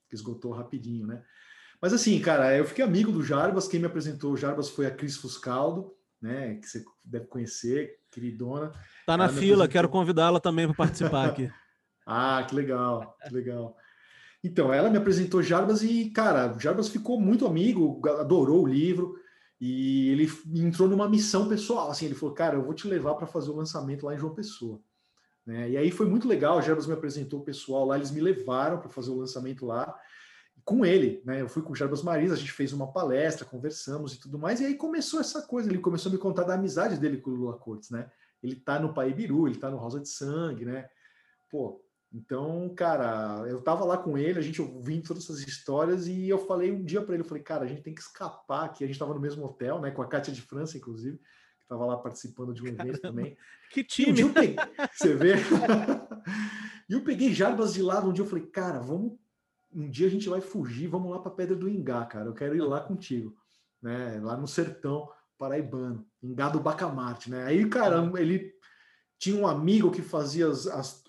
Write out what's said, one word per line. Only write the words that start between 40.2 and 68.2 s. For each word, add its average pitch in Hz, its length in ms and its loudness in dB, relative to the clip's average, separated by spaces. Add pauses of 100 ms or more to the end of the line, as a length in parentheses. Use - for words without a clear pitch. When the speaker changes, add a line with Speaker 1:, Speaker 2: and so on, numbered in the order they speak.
Speaker 1:
né? 131 240 -8 (600)
Pô, 127 340 -6 (300)
então, 147 600 -6
cara, 113 720 -2
eu 127 140 -6
tava 170 220 0
lá 180 120 2
com 165 220 -2
ele, 170 200 0
a 160 40 0
gente 156 180 -4
ouvindo 135 480 -6
todas 175 160 -8
essas 147 160 -10
histórias, 165 640 -2
e 185 220 -4
eu 190 100 4
falei 185 320 0
um 196 140 -4
dia 170 160 -2
pra 185 140 -4
ele, 165 80 -2
eu 165 40 -12
falei, 151 160 -10
"Cara, 147 220 -4
a - 20 -2
gente 143 160 -8
tem 160 120 -12
que - 80 -16
escapar 156 640 -8
aqui", 147 180 -8
a - 20 -2
gente 139 120 -6
tava 147 160 -4
no 143 60 -6
mesmo 147 240 -6
hotel, 135 360 -6
né, 139 100 -6
com 135 120 -6
a 120 40 -8
Kátia 143 260 -4
de 120 100 -10
França, 156 340 -8
inclusive, 123 420 -10
que - 480 -20
tava 120 200 -4
lá 123 100 0
participando 123 560 -10
de 113 100 -12
um 127 40 -8
evento 123 340 -6
Speaker 2:
Caramba, - 0 -
Speaker 1:
também. 139 360 -6 (340)
Speaker 2:
que 269 100 -4
Speaker 1:
E 277 300 2
um - 20 8
dia - 20 6
Speaker 2:
time! 240 80 8
Speaker 1:
eu 294 80 6
peguei, 302 260 2
<laughs> - 360 -4
você 151 220 4
vê? 165 220 6
<laughs> 214 1500 0
E 190 40 0
eu 262 80 0
peguei 247 300 2
Jarbas 208 400 2
de 180 80 -2
lado, 190 300 2
um - 20 4
dia 180 120 0
eu 196 40 -6
falei, 165 180 -4
"Cara, 180 320 -6
vamos, 170 360 -4 (580)
um 151 160 -8
dia 139 180 2
a 190 40 4
gente 202 180 -2
vai 185 140 -2
fugir, 143 460 -6
vamos 180 220 -4
lá 180 80 -6
pra 185 120 -10
Pedra 185 260 -2
do 180 120 -2
Ingá, 127 360 -2
cara, 107 220 -8
eu 117 80 -6
quero 143 200 -2
ir 170 60 2
lá 143 200 0
contigo", 120 540 -6 (460)
né, 120 420 -6
lá 113 140 -6
no 139 100 -6
sertão - 600 -4 (300)
paraibano, 127 680 -6 (160)
Ingá 127 280 -2
do 156 100 0
Bacamarte, 135 720 -4
né? 127 140 -6
Aí, 170 240 4
cara, 175 340 4
Speaker 2:
Uhum. 180 160 0
Speaker 1:
ele 180 340 0 (640)